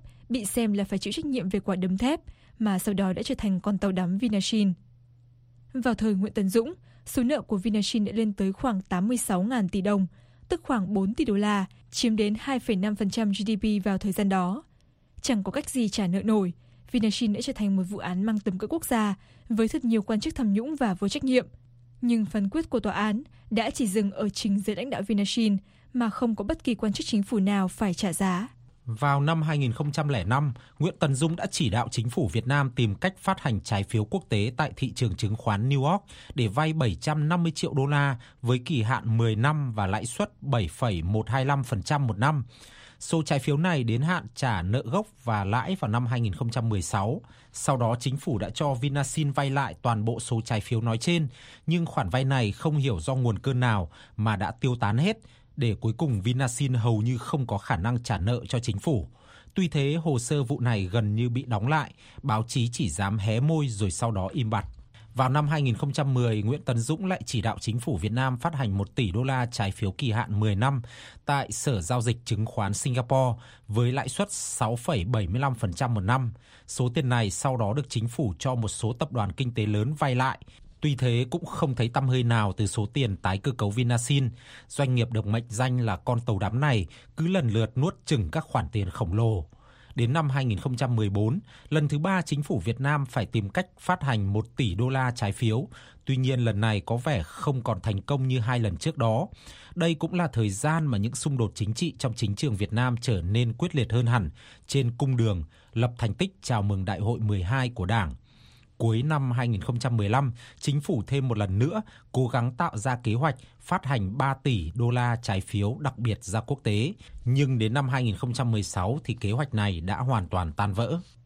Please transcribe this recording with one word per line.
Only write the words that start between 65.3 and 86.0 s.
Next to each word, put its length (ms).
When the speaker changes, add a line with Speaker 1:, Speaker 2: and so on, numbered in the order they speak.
Speaker 2:
hai 140
nghìn 120
không 180
trăm 220
mười, 280
Nguyễn 200
Tấn 160
Dũng 280
lại 200
chỉ 160
đạo 180
chính 180
phủ 180
Việt 160
Nam 260
phát 160
hành 240
một 160
tỷ 160
đô 120
la 240
trái 240
phiếu 220
kỳ 180
hạn 300
mười 160
năm 260
tại 260
Sở 280
Giao 200
dịch 240
Chứng 220
khoán 280
Singapore 640
với 240
lãi 160
suất 240
sáu 440
phẩy 280
bảy 220
mươi 140
lăm 140
phần 180
trăm 220
một 60
năm. 320
Số 220
tiền 200
này 220
sau 260
đó 160
được 180
chính 180
phủ 300
cho 160
một 140
số 240
tập 200
đoàn 200
kinh 220
tế 120
lớn 320
vay 160
lại. 240
Tuy 160
thế, 340
cũng 140
không 300
thấy 140
tăm 200
hơi 140
nào 300
từ 140
số 200
tiền 300
tái 220
cơ 140
cấu 180
Vinasin. 600
Doanh 260
nghiệp 160
được 160
mệnh 220
danh 320
là 160
con 240